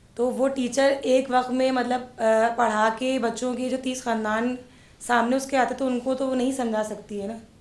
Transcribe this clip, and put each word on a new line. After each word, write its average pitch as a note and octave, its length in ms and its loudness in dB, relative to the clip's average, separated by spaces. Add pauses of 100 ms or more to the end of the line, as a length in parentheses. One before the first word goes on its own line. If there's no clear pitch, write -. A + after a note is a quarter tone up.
(180)
तो B3 120 2
वो A#3+ 180 0
टीचर C4+ 440 2
एक C4 400 2
वक्त B3+ 180 2
में, C4 220 2
मतलब, B3 300 0
अ, - 80 -14 (480)
पढ़ा A3 320 4
के C4 300 0
बच्चों A#3 360 -2
के B3+ 140 -4
जो C4 80 0
तीस B3+ 260 -6
ख़ानदान A3+ 540 -2 (500)
सामने A#3+ 280 2
उसके C4+ 220 -2
आते, B3+ 180 2
तो C#4 100 -2
उनको B3 280 0
तो C4 140 -2
वो C4 80 0
नहीं B3+ 180 0
समझा A3+ 300 -2
सकती G#3 360 -8
है G3 80 -6
ना। A3+ 140 -10 (200)